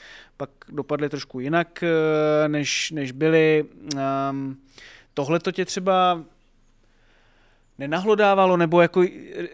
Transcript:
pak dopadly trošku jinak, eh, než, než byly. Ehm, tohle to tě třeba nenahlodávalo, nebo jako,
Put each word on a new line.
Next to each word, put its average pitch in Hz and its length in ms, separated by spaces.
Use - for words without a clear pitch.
pak 139 120
dopadly 147 400
trošku 135 300
jinak, 160 440
eh, 156 680
než, 147 420
než 139 200
byly. 156 540
Ehm, 135 580
tohle 147 260
to 185 120
tě 180 140
třeba 180 580
nenahlodávalo, 190 800
nebo 175 240
jako, 170 220